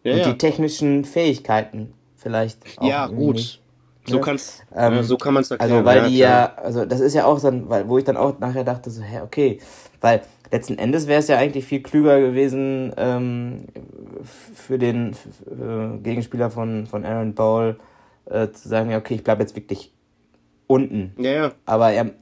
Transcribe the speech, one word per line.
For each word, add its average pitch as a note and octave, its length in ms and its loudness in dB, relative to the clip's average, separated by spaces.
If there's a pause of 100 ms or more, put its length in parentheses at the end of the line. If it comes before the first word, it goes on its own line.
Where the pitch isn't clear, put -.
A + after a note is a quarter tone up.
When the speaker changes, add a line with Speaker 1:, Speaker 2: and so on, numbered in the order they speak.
Speaker 1:
ja, B2 100 0
Speaker 2:
Und E3 60 2
Speaker 1:
ja. E3 120 2
Speaker 2:
die A#2 60 -4
technischen D3+ 680 0
Fähigkeiten A2+ 880 -2 (220)
vielleicht A2+ 420 -4 (200)
auch B2+ 100 0
Speaker 1:
Ja, C#3 180 0
Speaker 2:
irgendwie C3 200 -2
Speaker 1:
gut. C3 100 2
Speaker 2:
nicht, A#2 260 -8 (460)
Speaker 1:
So B2 80 0
Speaker 2:
ne? C#3 60 2
Speaker 1:
kann's, C#3+ 400 -6 (140)
Speaker 2:
Ähm, A#2 200 2
Speaker 1:
ja, A#2+ 80 2
so B2 140 0
kann C#3 160 0
man's C3+ 180 0
Speaker 2:
also B2 240 2
Speaker 1:
erklären, A2+ 100 4
Speaker 2:
weil B2 120 8
Speaker 1:
ja, A#2+ 120 4
Speaker 2:
die C3 80 2
Speaker 1:
klar. B2+ 120 8 (280)
Speaker 2:
ja, - 60 -12
also A#2+ 220 -2
das B2 140 -2
ist D3+ 140 2
ja D3+ 120 4
auch B2 140 4
dann, B2+ 300 0
weil, G#2 180 -2
wo B2 100 2
ich C3+ 60 2
dann C3+ 140 0
auch C#3 220 0
nachher B2+ 240 -4
dachte, B2 260 -6
so, A2+ 120 -14
hä, G#2+ 200 -12
okay, C3 380 -2 (400)
weil A#2 220 4 (300)
letzten A#2+ 260 -4
Endes C#3+ 300 -2
wär's D3 200 2
ja C#3 100 4
eigentlich C#3 280 0
viel C#3 160 -6
klüger D3 380 4
gewesen, C3+ 800 0
ähm, B2 680 -4 (560)
f-, - 340 -20
für C3 240 -4
den, A#2+ 320 0
f-, - 160 -16 (240)
äh, A2+ 480 -8
Gegenspieler A#2 520 -4
von, A2 360 -6
von G#2 180 -8
Aaron A2 300 -4
Paul, A2+ 440 0 (460)
äh, G#2+ 260 -2
zu - 180 -20
sagen, A2+ 220 0
ja, A2 60 0
okay, A2 180 -6
ich A2 80 -8
bleib G#2+ 160 0
jetzt G#2 160 -4
wirklich - 360 -10 (760)
unten. G#2+ 500 0
Speaker 1:
Ja, B2+ 140 -2
ja. D3+ 200 0 (140)
Speaker 2:
Aber A2+ 260 4
er, A#2 200 0 (100)